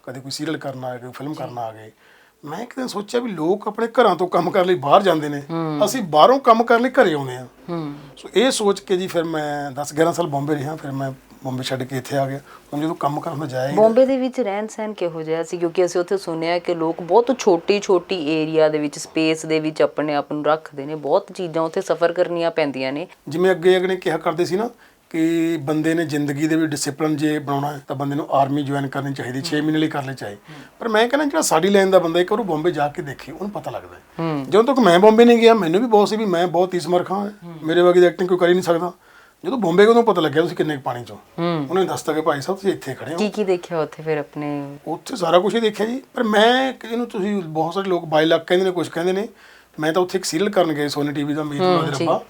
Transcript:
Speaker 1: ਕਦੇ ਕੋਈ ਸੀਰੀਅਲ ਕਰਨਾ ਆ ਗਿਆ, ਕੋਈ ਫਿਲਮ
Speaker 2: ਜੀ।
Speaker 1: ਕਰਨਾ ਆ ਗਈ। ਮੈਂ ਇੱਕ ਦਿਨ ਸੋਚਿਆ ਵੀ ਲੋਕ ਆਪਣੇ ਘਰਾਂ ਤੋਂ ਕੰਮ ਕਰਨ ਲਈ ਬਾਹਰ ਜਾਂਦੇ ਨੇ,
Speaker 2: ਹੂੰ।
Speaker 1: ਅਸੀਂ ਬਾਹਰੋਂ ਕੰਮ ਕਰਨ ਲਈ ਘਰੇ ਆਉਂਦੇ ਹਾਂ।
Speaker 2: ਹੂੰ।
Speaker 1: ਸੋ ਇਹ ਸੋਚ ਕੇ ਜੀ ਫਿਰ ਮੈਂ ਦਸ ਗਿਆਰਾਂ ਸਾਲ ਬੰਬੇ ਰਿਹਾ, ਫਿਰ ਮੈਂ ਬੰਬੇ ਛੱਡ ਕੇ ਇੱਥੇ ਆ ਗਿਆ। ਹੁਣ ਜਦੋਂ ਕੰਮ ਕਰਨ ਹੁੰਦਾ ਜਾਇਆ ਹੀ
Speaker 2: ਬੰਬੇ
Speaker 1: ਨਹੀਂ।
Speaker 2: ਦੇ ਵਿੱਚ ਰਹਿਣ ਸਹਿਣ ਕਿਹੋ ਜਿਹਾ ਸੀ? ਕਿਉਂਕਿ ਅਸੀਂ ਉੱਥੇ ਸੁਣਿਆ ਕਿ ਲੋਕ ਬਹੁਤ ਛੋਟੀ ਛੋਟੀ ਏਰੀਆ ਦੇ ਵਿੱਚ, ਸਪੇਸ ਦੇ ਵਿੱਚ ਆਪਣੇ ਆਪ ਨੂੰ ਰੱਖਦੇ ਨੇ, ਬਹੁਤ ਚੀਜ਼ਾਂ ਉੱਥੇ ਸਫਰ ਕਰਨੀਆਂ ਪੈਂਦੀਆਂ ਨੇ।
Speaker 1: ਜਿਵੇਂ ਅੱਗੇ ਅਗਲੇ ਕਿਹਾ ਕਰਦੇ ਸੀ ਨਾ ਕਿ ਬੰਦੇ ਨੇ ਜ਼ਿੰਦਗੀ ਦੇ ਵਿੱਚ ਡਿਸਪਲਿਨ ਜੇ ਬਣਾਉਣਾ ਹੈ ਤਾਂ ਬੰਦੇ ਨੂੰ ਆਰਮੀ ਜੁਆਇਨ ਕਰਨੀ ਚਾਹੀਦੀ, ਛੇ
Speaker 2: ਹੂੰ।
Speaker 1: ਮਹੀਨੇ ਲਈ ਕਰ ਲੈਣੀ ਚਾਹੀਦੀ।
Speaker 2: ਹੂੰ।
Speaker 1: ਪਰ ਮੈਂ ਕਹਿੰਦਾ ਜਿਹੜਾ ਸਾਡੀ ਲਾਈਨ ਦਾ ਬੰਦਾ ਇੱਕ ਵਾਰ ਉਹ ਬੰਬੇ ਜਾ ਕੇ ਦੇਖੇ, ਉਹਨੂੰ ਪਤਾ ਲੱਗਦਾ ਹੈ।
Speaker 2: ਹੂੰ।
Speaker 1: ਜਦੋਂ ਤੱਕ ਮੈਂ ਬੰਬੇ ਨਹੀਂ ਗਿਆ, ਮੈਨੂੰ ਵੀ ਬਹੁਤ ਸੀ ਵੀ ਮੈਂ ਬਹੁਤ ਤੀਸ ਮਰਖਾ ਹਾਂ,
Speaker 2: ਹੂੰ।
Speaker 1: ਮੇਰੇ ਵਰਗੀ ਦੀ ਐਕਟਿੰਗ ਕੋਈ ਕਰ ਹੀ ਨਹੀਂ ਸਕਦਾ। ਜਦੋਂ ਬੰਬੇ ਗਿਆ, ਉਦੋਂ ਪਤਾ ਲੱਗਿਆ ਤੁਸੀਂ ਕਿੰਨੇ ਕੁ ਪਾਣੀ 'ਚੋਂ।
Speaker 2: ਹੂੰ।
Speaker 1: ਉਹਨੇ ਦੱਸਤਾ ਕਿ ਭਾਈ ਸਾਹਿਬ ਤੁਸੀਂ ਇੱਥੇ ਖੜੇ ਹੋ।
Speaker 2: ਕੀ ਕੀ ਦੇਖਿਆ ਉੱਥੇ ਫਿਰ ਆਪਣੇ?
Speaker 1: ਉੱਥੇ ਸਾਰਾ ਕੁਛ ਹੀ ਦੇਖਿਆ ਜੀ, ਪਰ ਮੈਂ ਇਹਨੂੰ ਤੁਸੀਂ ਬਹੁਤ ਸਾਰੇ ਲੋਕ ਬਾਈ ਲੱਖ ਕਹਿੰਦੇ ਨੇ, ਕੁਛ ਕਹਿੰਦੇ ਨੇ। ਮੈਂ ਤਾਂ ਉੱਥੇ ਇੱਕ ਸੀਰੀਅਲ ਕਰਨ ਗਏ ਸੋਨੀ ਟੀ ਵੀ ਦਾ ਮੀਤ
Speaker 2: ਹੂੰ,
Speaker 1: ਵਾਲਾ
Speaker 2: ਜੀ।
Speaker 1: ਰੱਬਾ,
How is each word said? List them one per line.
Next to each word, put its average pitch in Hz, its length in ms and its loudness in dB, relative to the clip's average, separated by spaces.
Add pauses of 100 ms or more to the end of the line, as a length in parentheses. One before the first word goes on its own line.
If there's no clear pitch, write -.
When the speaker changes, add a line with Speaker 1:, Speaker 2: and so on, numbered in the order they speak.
Speaker 1:
ਕਦੇ - 160 -12
ਕੋਈ 135 120 -12
ਸੀਰੀਅਲ 151 260 -6
ਕਰਨਾ 131 300 -10
ਆ 127 40 -8
ਗਿਆ, 123 80 -10
ਕੋਈ 127 120 -16
ਫਿਲਮ 135 200 -10
Speaker 2:
ਜੀ। 156 40 -8
Speaker 1:
ਕਰਨਾ 123 260 -10
ਆ 110 120 -8
ਗਈ। 110 180 -20 (540)
ਮੈਂ 156 140 -12
ਇੱਕ 247 180 -12
ਦਿਨ 254 100 -6
ਸੋਚਿਆ 208 320 -6
ਵੀ 240 120 -6
ਲੋਕ 180 360 -2
ਆਪਣੇ 226 200 -4
ਘਰਾਂ 233 280 4
ਤੋਂ 170 120 -2
ਕੰਮ 175 240 0
ਕਰਨ 185 140 2
ਲਈ 185 100 2
ਬਾਹਰ 147 260 4
ਜਾਂਦੇ 160 280 2
ਨੇ, 143 120 -6 (100)
Speaker 2:
ਹੂੰ। 160 340 -2
Speaker 1:
ਅਸੀਂ 247 160 -2
ਬਾਹਰੋਂ 180 380 6
ਕੰਮ 233 240 4
ਕਰਨ 233 180 4
ਲਈ 254 80 0
ਘਰੇ 226 240 4
ਆਉਂਦੇ 135 220 -6
ਹਾਂ। 127 120 -14 (220)
Speaker 2:
ਹੂੰ। 160 240 -6 (240)
Speaker 1:
ਸੋ - 180 -18
ਇਹ 247 160 4
ਸੋਚ 202 280 0
ਕੇ 190 180 -2
ਜੀ 185 100 -4
ਫਿਰ 170 160 -2
ਮੈਂ 147 480 -4
ਦਸ 139 220 -8
ਗਿਆਰਾਂ 165 200 2
ਸਾਲ 170 140 -2
ਬੰਬੇ 143 280 -2
ਰਿਹਾ, 147 200 -6
ਫਿਰ 147 160 -10
ਮੈਂ 135 200 -6 (320)
ਬੰਬੇ 127 200 -6
ਛੱਡ 131 200 -4
ਕੇ 131 140 -8
ਇੱਥੇ 131 200 -6
ਆ 139 100 0
ਗਿਆ। 135 120 -8 (340)
ਹੁਣ 147 80 -4
ਜਦੋਂ 160 140 -4
ਕੰਮ 143 240 -4
ਕਰਨ 170 120 -8
ਹੁੰਦਾ 151 140 -6
ਜਾਇਆ 135 240 -4
ਹੀ 185 60 -4
Speaker 2:
ਬੰਬੇ 220 300 6
Speaker 1:
ਨਹੀਂ। - 20 2
Speaker 2:
ਦੇ 269 100 0
ਵਿੱਚ 254 220 -4
ਰਹਿਣ 208 280 -4
ਸਹਿਣ 214 260 -8
ਕਿਹੋ 165 280 -6
ਜਿਹਾ 160 220 -4
ਸੀ? 170 140 -8
ਕਿਉਂਕਿ 170 280 0
ਅਸੀਂ 175 160 -2
ਉੱਥੇ 190 160 -2
ਸੁਣਿਆ 170 420 -4
ਕਿ 175 160 -4
ਲੋਕ 165 260 -4
ਬਹੁਤ 226 380 2
ਛੋਟੀ 196 400 2
ਛੋਟੀ 175 500 -2
ਏਰੀਆ 156 400 2
ਦੇ 156 80 -4
ਵਿੱਚ, 147 220 -6
ਸਪੇਸ 160 460 -2
ਦੇ 156 140 0
ਵਿੱਚ 156 220 -2
ਆਪਣੇ 147 340 -2
ਆਪ 143 160 -4
ਨੂੰ 151 140 -4
ਰੱਖਦੇ 151 400 -4
ਨੇ, 156 100 -10
ਬਹੁਤ 156 400 -2
ਚੀਜ਼ਾਂ 160 280 -4
ਉੱਥੇ 165 180 -4
ਸਫਰ 170 320 0
ਕਰਨੀਆਂ 170 380 0
ਪੈਂਦੀਆਂ 135 420 -2
ਨੇ। 165 140 -8 (200)
Speaker 1:
ਜਿਵੇਂ 180 240 2
ਅੱਗੇ 180 260 4
ਅਗਲੇ 185 180 0
ਕਿਹਾ 170 220 -2
ਕਰਦੇ 165 280 -2
ਸੀ 151 100 -4
ਨਾ 226 140 -2 (400)
ਕਿ 165 520 0
ਬੰਦੇ 156 320 0
ਨੇ 165 120 0
ਜ਼ਿੰਦਗੀ 147 420 -2
ਦੇ 160 80 2
ਵਿੱਚ 160 160 2
ਡਿਸਪਲਿਨ 151 440 -2
ਜੇ 151 240 0
ਬਣਾਉਣਾ 143 340 -4
ਹੈ 135 140 -14
ਤਾਂ 147 80 -6
ਬੰਦੇ 139 200 -4
ਨੂੰ 156 160 -4
ਆਰਮੀ 139 320 2
ਜੁਆਇਨ 139 240 -4
ਕਰਨੀ 139 260 -6
ਚਾਹੀਦੀ, 127 280 -8
ਛੇ 151 160 -4
Speaker 2:
ਹੂੰ। 151 80 0
Speaker 1:
ਮਹੀਨੇ 156 140 0
ਲਈ 156 80 2
ਕਰ 143 160 -4
ਲੈਣੀ 135 120 -8
ਚਾਹੀਦੀ। 104 380 -14
Speaker 2:
ਹੂੰ। 143 100 -20 (160)
Speaker 1:
ਪਰ - 80 -6
ਮੈਂ 220 200 4
ਕਹਿੰਦਾ 285 180 2
ਜਿਹੜਾ 302 160 0
ਸਾਡੀ 165 280 2
ਲਾਈਨ 196 220 4
ਦਾ 185 80 10
ਬੰਦਾ 170 200 2
ਇੱਕ 180 120 2
ਵਾਰ 214 80 0
ਉਹ 233 60 -2
ਬੰਬੇ 165 260 -2
ਜਾ 147 160 0
ਕੇ 147 140 -8
ਦੇਖੇ, 147 300 -12
ਉਹਨੂੰ 185 180 -8
ਪਤਾ 147 220 -10
ਲੱਗਦਾ 92 240 -12
ਹੈ। - 60 -20 (180)
Speaker 2:
ਹੂੰ। 156 300 -2
Speaker 1:
ਜਦੋਂ 196 140 6
ਤੱਕ 262 160 2
ਮੈਂ 180 200 8
ਬੰਬੇ 220 260 10
ਨਹੀਂ 240 120 8
ਗਿਆ, 226 160 8
ਮੈਨੂੰ 185 280 2
ਵੀ 262 60 -2
ਬਹੁਤ 208 220 6
ਸੀ 214 80 -2
ਵੀ 220 80 -2
ਮੈਂ 175 220 2
ਬਹੁਤ 175 240 2
ਤੀਸ 170 160 -4
ਮਰਖਾ 180 280 0
ਹਾਂ, 202 160 -4 (120)
Speaker 2:
ਹੂੰ। 170 100 -16 (100)
Speaker 1:
ਮੇਰੇ 165 180 2
ਵਰਗੀ 180 180 6
ਦੀ 180 60 8
ਐਕਟਿੰਗ 175 240 0
ਕੋਈ 185 80 2
ਕਰ 180 100 2
ਹੀ 175 60 6
ਨਹੀਂ 185 100 0
ਸਕਦਾ। 170 280 0 (540)
ਜਦੋਂ 233 120 -4
ਬੰਬੇ 185 260 4
ਗਿਆ, 220 80 8
ਉਦੋਂ 233 120 6
ਪਤਾ 190 180 2
ਲੱਗਿਆ 156 200 2
ਤੁਸੀਂ 170 160 -2
ਕਿੰਨੇ 151 180 -2
ਕੁ 131 60 -10
ਪਾਣੀ 123 200 -6
'ਚੋਂ। 107 160 -16 (220)
Speaker 2:
ਹੂੰ। 170 300 -4
Speaker 1:
ਉਹਨੇ 185 160 0
ਦੱਸਤਾ 156 280 -4
ਕਿ 156 80 -2
ਭਾਈ 151 200 -2
ਸਾਹਿਬ 190 180 -6
ਤੁਸੀਂ 196 140 0
ਇੱਥੇ - 200 -8
ਖੜੇ 143 200 -10
ਹੋ। 170 40 -8
Speaker 2:
ਕੀ 202 120 0
ਕੀ 208 140 -4
ਦੇਖਿਆ 180 360 -2
ਉੱਥੇ 156 240 -6
ਫਿਰ 156 140 -2
ਆਪਣੇ? 143 600 -8 (100)
Speaker 1:
ਉੱਥੇ 156 280 -10
ਸਾਰਾ 170 240 4
ਕੁਛ 202 160 0
ਹੀ 233 40 0
ਦੇਖਿਆ 214 260 -2
ਜੀ, 247 160 -6 (120)
ਪਰ 262 100 -4
ਮੈਂ 233 500 2 (180)
ਇਹਨੂੰ 240 140 -4
ਤੁਸੀਂ 208 360 -4
ਬਹੁਤ 160 320 -4
ਸਾਰੇ 190 160 -4
ਲੋਕ 170 160 -2
ਬਾਈ 156 200 2
ਲੱਖ 165 200 2
ਕਹਿੰਦੇ 185 200 2
ਨੇ, 185 60 0
ਕੁਛ 175 180 -4
ਕਹਿੰਦੇ 175 220 -2
ਨੇ। 202 160 -2 (520)
ਮੈਂ 156 140 0
ਤਾਂ 185 80 2
ਉੱਥੇ 180 160 -2
ਇੱਕ 185 80 -6
ਸੀਰੀਅਲ 190 240 -2
ਕਰਨ 175 240 2
ਗਏ 147 140 -2
ਸੋਨੀ 147 240 -4
ਟੀ 147 120 -4
ਵੀ 147 100 -2
ਦਾ 156 100 -4
ਮੀਤ 147 180 -4
Speaker 2:
ਹੂੰ, 180 140 4
Speaker 1:
ਵਾਲਾ 160 160 0
Speaker 2:
ਜੀ। 143 140 -4
Speaker 1:
ਰੱਬਾ, 165 240 0